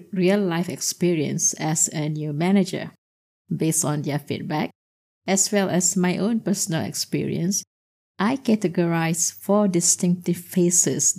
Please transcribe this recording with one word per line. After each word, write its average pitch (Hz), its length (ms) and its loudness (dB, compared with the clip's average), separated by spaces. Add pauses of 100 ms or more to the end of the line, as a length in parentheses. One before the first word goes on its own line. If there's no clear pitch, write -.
(120)
real-life 180 560 2
experience 156 840 -2
as 156 340 0
a 151 220 -4
new 151 240 -4
manager. 180 580 2 (560)
Based 160 380 0
on 147 160 0
their 143 180 -4
feedback, - 520 -6 (540)
as 196 240 0
well 196 200 2
as 175 260 0
my 180 220 2
own 226 240 0
personal 175 420 -2
experience, 147 800 -4 (560)
I 220 160 0
categorize 170 960 0
four 208 380 2
distinctive 175 680 0
phases 170 840 2